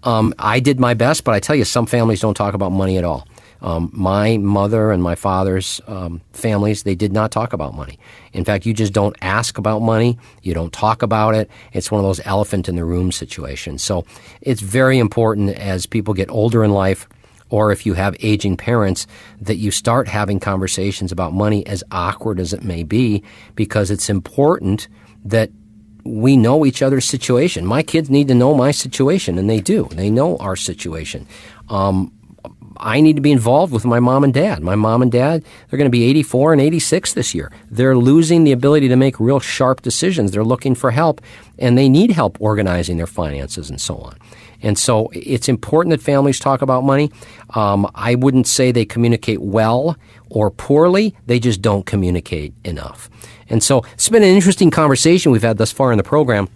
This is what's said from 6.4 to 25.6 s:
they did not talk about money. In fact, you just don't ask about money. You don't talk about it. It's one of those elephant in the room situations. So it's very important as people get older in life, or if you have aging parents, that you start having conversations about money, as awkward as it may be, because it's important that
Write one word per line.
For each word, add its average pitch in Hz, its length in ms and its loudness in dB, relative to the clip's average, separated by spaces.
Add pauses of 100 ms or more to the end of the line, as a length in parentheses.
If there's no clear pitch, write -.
they 98 120 -2
did 95 180 -4
not 107 180 -2
talk 110 240 -6
about 71 200 -8
money. 71 240 -14 (360)
In 85 100 -4
fact, 101 220 -2
you 113 80 -2
just 104 180 -2
don't 104 300 0
ask 98 340 -4
about 107 240 -2
money. 117 380 0 (240)
You 92 100 -6
don't 82 200 -6
talk 110 280 -2
about 110 340 0
it. 107 160 -2 (220)
It's - 180 -6
one 107 80 0
of 101 60 0
those 95 220 -2
elephant 98 420 -2
in 87 80 -6
the 85 80 -6
room 87 260 -2
situations. 69 720 -12
So 87 220 -4 (380)
it's 117 180 -4
very 131 380 2
important 107 580 0
as 92 300 -6
people 107 260 -4
get 95 180 -4
older 110 340 0
in 104 80 2
life, 95 360 -2 (400)
or 107 240 0
if - 140 -4
you 101 80 0
have 95 260 -2
aging 101 380 -2
parents, 104 480 -2 (340)
that 104 160 -4
you 104 140 -4
start 120 360 -2
having 104 320 -4
conversations 95 720 -4
about 87 220 -6
money, 104 340 0
as 98 240 -8
awkward 95 480 -6
as 90 140 -6
it - 100 -10
may 85 200 -6
be, 104 400 -2 (320)
because 104 360 -2
it's 104 200 -4
important 107 760 -2 (380)
that 110 260 0 (540)